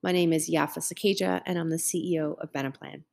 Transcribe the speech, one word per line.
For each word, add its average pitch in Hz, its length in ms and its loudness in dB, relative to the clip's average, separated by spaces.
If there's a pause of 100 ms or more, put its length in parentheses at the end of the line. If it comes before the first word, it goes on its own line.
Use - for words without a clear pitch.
My 180 100 0
name 175 220 6
is 160 160 0
Yafa 156 300 2
Sakeja, 190 640 0
and 180 140 -2
I'm 165 100 -2
the 160 80 0
C 170 220 -2
E 170 200 0
O 151 140 -2
of - 180 -8
Beneplan. 139 600 -6